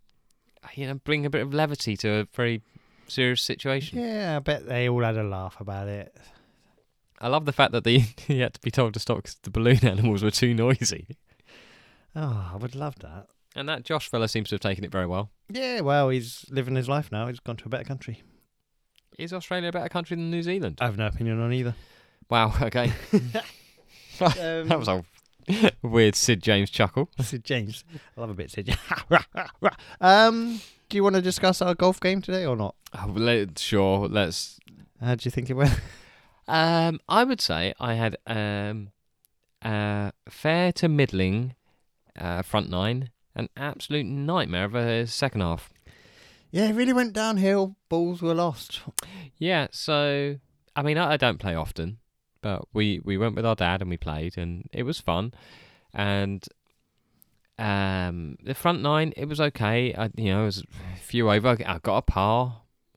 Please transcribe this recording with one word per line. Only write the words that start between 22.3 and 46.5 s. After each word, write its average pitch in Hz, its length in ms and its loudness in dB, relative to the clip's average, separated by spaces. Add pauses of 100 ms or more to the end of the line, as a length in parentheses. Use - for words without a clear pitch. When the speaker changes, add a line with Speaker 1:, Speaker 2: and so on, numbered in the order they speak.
Speaker 1:
<laughs> - 40 2
okay. 120 300 2 (200)
Speaker 2:
<laughs> 123 200 2 (880)
Um, 165 460 0
Speaker 1:
That 165 100 2
was 113 100 -2
a 92 160 0 (440)
<laughs> 214 340 2
weird 113 340 4
Sid 107 280 2
James 101 260 4
chuckle. 127 400 0 (100)
Speaker 2:
Sid 120 240 -4
James. 113 400 -6 (320)
I 110 60 -12
love 113 80 -8
a 98 60 -8
bit 90 160 -10
Sid 101 160 -8
James. - 120 0 (300)
<laughs> - 600 2 (280)
Um, 226 600 6 (280)
do 202 80 -2
you 196 60 4
wanna 190 180 4
discuss 185 400 2
our 180 120 2
golf 185 260 4
game 185 220 0
today 185 240 -4
or 127 100 0
not? 107 200 -4 (180)
Speaker 1:
Oh, 98 220 -8
let, 107 420 2
sure, 98 500 2
let's - 520 -2 (400)
Speaker 2:
How 120 160 0
do 113 100 -10
you 120 60 -2
think 127 180 -4
it 131 40 -2
went? 135 320 4
<laughs> - 40 -16 (580)
Speaker 1:
Um, 165 600 4
I 220 160 4
would 262 160 2
say 82 400 0
I 120 140 -2
had, 113 240 0 (100)
um, 104 600 -4 (720)
uh, 104 500 -2 (160)
fair 170 460 2
to 170 160 2
middling, 117 680 2 (640)
uh, 87 220 -4
front - 280 -2
nine, 117 400 -2 (260)
an 117 200 -6
absolute 143 500 -6
nightmare 139 600 -2
of 104 100 -6
a 117 320 0
second 120 340 -2
half. 85 280 -2 (800)
Speaker 2:
Yeah, 190 180 2